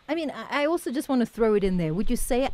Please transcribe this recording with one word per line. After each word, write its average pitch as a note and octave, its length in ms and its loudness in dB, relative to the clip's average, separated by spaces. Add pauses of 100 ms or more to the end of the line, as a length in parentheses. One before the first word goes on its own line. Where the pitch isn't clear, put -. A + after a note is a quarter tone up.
I D4 80 -4
mean, D#4+ 160 -4
I, B3 300 -4
I C#4+ 40 2
also E4 280 0
just D4 160 -4
want C4 100 2
to A3+ 60 2
throw G#3+ 300 2
it G3 100 2
in F#3 100 2
there. D#3+ 180 0
Would G#3 160 0
you B3 60 2
say B3 380 0